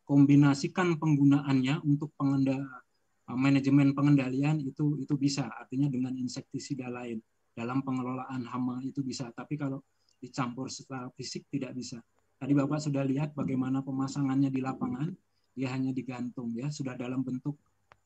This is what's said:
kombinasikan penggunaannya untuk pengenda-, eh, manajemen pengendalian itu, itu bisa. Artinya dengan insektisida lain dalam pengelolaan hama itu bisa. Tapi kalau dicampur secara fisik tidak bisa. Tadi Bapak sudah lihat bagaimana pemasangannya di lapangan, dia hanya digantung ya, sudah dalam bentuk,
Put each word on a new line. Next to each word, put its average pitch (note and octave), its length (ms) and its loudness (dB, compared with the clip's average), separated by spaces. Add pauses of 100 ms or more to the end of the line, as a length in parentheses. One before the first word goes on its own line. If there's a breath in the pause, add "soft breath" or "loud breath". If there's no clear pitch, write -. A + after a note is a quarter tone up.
kombinasikan C#3+ 960 6
penggunaannya C#3+ 800 4
untuk D3 320 0
pengenda-, C3+ 480 2 (640)
eh, B2 80 -8
manajemen C#3 560 6
pengendalian C#3 720 4
itu, D3 400 -2
itu C#3 160 -2
bisa. C#3 340 0
Artinya C3 380 -2
dengan B2+ 260 -2
insektisida B2+ 720 -8
lain A#2+ 320 -8 (320)
dalam B2+ 320 -4
pengelolaan B2+ 640 -4
hama B2 400 -4
itu C3+ 160 -6
bisa. B2 320 -6
Tapi D3 240 -8
kalau C#3 240 -4 (400)
dicampur B2 480 -6
secara C3 400 -12
fisik - 400 -12
tidak B2+ 240 -6
bisa. B2 240 -10 (400)
Tadi C#3 160 0
Bapak C#3+ 240 2
sudah C#3+ 240 -2
lihat C3+ 320 -2
bagaimana C3 480 -2
pemasangannya C3+ 640 0
di C3 140 -2
lapangan, C3 480 -4 (400)
dia B2+ 240 -4
hanya C3 160 -2
digantung B2 640 -6
ya, C3 160 -4
sudah C3 240 -6
dalam B2+ 320 -4
bentuk, B2+ 320 -6 (480)